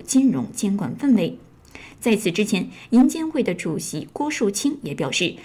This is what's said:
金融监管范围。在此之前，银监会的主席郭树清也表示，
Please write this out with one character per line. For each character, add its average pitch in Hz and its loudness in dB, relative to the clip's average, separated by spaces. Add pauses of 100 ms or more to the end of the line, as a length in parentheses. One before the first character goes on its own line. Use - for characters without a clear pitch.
金 269 4
融 127 -2
监 202 -2
管 131 -4
范 269 4
围。 175 0 (600)
在 226 4
此 190 0
之 208 0
前， - -2 (200)
银 254 6
监 320 -2
会 294 -2
的 190 0
主 175 -6
席 156 -10
郭 294 -4
树 214 -2
清 277 -4
也 143 -8
表 147 -4
示， 170 -2